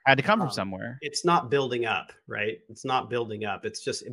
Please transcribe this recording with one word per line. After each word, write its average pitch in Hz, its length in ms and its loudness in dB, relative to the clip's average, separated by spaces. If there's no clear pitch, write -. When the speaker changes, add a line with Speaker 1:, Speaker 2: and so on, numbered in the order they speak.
Speaker 1:
Had 135 120 8
to 135 60 4
come 214 160 4
from 165 100 0
Speaker 2:
Um, - 40 -6
Speaker 1:
somewhere. 101 480 -6
Speaker 2:
it's 147 240 -6
not 170 240 4
building 123 360 2
up, 95 260 -2
right? 110 320 -4
It's 107 160 -12
not 127 240 0
building 107 360 -2
up. 95 200 -4
It's - 180 -8
just, 123 300 -4